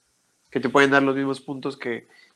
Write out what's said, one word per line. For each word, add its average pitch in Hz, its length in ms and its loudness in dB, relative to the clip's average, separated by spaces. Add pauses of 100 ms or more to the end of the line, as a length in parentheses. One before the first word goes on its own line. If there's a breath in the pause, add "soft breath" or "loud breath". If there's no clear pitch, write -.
(500)
que - 100 -6
te 127 100 -4
pueden 139 220 4
dar 139 120 4
los 135 120 0
mismos 135 260 -4
puntos 135 360 -10
que, 117 300 -8 (280 soft breath)